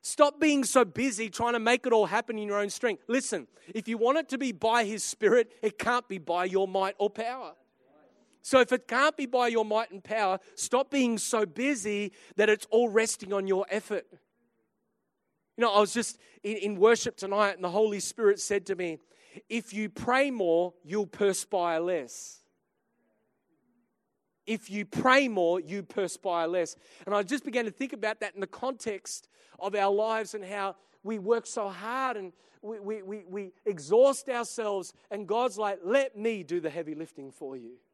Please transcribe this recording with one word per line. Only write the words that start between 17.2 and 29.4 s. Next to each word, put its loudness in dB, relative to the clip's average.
and -8
the -2
Holy 0
Spirit 2
said -2
to -2
me, -6
"If -6
you -4
pray 0
more, 2
you'll -2
perspire 0
less." -6
If -6
you -4
pray 4
more, 2
you -8
perspire -4
less. -2
And -4
I 2
just -4
began -4
to -6
think -8
about -6
that -8
in -10
the -6
context -8